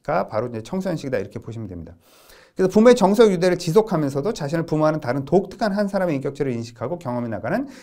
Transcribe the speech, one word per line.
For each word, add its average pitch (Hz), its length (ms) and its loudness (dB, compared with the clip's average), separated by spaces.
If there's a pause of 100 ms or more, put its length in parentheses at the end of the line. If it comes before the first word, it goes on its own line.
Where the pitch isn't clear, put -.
가 185 260 -2
바로 117 200 -2
이제 113 140 -8
청소년 185 340 -4
시기다 131 220 -4
이렇게 101 200 -8
보시면 110 300 -12
됩니다. 85 280 -14 (580)
그래서 185 160 2
부모의 226 240 8
정서적 208 380 6
유대를 180 240 2
지속하면서도 165 800 0
자신을 160 320 -4
부모와는 156 340 2
다른 135 240 -4
독특한 190 480 0
한 202 160 0
사람의 185 280 -2
인격체로 139 340 -4
인식하고 117 480 -6
경험해 120 300 -6
나가는 127 380 -4 (160)